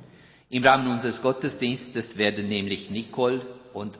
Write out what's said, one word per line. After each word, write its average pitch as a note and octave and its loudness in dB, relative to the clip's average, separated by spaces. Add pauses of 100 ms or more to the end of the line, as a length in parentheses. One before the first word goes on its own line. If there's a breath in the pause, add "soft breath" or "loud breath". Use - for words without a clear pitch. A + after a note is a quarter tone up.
(500 soft breath)
Im B2+ 0
Rahmen C3 8
unseres A#2+ -2
Gottesdienstes B2+ -2
werden G2+ 2
nämlich G2 -4
Nicole B2 -2 (280)
und G#2 -10